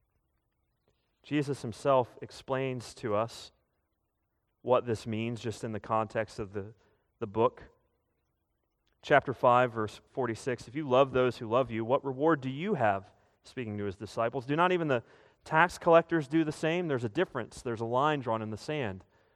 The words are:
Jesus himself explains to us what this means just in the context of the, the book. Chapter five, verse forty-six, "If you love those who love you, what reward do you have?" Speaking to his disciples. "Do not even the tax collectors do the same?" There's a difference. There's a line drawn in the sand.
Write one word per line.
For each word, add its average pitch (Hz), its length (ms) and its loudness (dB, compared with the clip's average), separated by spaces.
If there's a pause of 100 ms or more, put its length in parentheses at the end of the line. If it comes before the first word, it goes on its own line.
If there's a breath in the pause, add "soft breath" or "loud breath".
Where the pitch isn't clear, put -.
(1200)
Jesus 143 380 -2
himself 127 640 0
explains 131 720 -6
to 107 200 -4
us - 380 -2 (1080)
what 120 240 2
this 113 200 -4
means 113 340 -4
just 113 220 -8
in 117 100 -6
the 104 80 -6
context 110 580 -4
of 101 160 -10
the, 104 180 -10 (460)
the 117 80 -8
book. 110 380 0 (1400)
Chapter 139 320 4
five, 123 380 4
verse 107 280 -6 (120)
forty-six, 123 540 -4
"If 117 80 -18
you 151 140 -6
love 131 240 6
those 127 240 2
who 120 100 -10
love 120 240 0
you, 113 140 -4
what 131 200 0
reward 139 360 0
do 131 80 -6
you 170 260 -4
have?" 104 300 0 (400)
Speaking 110 340 -8
to 101 60 -4
his 98 100 -4
disciples. 117 520 -4
"Do 143 100 0
not 180 160 4
even 170 160 0
the 123 160 0 (400 soft breath)
tax 160 340 2
collectors 165 480 4
do 160 160 2
the 151 100 -2
same?" 170 360 -2
There's 123 160 -2
a 113 40 0
difference. 127 540 -4
There's 117 180 -4
a 113 60 -4
line 139 340 2
drawn 113 220 -2
in 107 80 -6
the 107 60 -8
sand. 113 480 -6 (320)